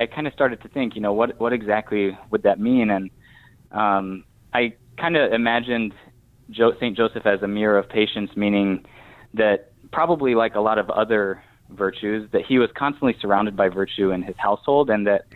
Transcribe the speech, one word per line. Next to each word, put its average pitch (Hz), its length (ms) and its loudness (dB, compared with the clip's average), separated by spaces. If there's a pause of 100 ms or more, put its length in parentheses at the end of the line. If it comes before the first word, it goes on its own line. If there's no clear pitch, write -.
I 117 60 -2
kinda 151 260 -6
started 127 300 -2
to 107 60 -18
think, 123 280 -4
you 110 40 -8
know, 104 120 0
what, 117 260 0
what 117 140 -2
exactly 104 680 -2 (120)
would 104 120 -2
that 101 160 4
mean? 117 320 2
And, 95 200 -2 (600)
um, 98 540 -2 (280)
I 120 220 0 (240)
kinda 151 340 0
imagined 117 600 0 (560)
Jo-, 113 300 4
Saint 113 160 -4
Joseph 113 280 0
as 101 180 2
a 101 60 -2
mirror 104 300 2
of 95 100 -2
patience, 107 480 -2
meaning 101 480 0 (500)
that 104 360 2 (220)
probably 160 420 2
like 113 200 2
a 104 60 0
lot 110 180 2
of 101 120 -2
other 107 520 0 (280)
virtues, 104 640 -4
that 98 120 0
he 131 140 2
was 117 160 4
constantly 139 460 -2
surrounded 101 360 0
by 98 120 2
virtue 95 420 -2
in 92 120 -4
his 92 160 -10
household, 131 520 0
and 104 160 0
that 101 300 0